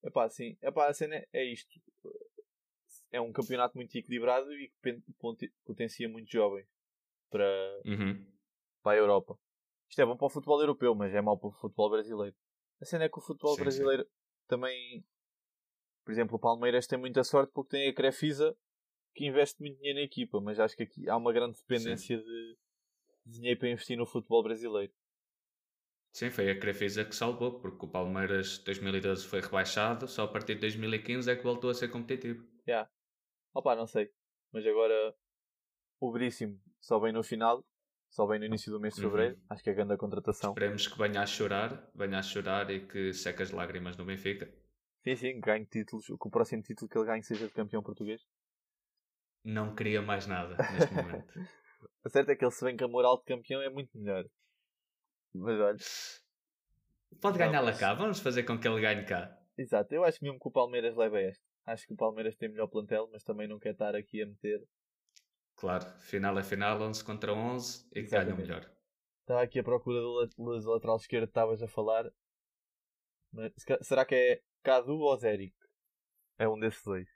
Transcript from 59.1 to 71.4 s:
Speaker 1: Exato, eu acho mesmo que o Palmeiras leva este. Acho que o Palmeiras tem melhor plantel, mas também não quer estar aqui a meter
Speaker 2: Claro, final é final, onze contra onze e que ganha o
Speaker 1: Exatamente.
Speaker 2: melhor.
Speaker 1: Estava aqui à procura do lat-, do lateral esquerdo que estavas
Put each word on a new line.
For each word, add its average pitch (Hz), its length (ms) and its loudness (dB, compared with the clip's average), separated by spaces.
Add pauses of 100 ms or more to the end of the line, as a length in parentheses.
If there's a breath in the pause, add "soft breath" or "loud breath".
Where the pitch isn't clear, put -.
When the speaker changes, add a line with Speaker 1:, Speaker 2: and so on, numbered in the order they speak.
Speaker 1:
Exato, 113 380 0
eu 175 80 4
acho 160 200 2
mesmo 135 160 -6
que - 80 -10
o 120 40 -6
Palmeiras 120 440 2
leva 110 260 2
este. 95 200 -2 (240)
Acho 113 220 -8
que 110 60 -12
o 104 40 -12
Palmeiras 110 380 0
tem 113 140 -6
melhor 107 180 -2
plantel, 110 440 -2
mas 107 120 -18
também 107 240 -6
não 107 120 -10
quer 107 120 -4
estar 104 240 -2
aqui 107 260 -6
a 107 60 -2
meter 104 340 -4 (960)
Speaker 2:
Claro, 92 300 -2 (140)
final 98 400 -2
é 95 40 -4
final, 104 380 0
onze 107 220 -4
contra 104 300 -4
onze 120 580 -4
e 104 120 -6
que 104 60 -10
ganha 101 140 4
o 95 40 0
Speaker 1:
Exatamente. 92 200 -4
Speaker 2:
melhor. 82 240 -10 (500)
Speaker 1:
Estava 123 220 2
aqui 123 160 -2
à 117 40 -2
procura 120 380 0
do 120 180 -2
lat-, 117 160 0
do 117 360 -2
lateral 113 260 4
esquerdo 113 300 0
que - 40 -12
estavas 113 320 2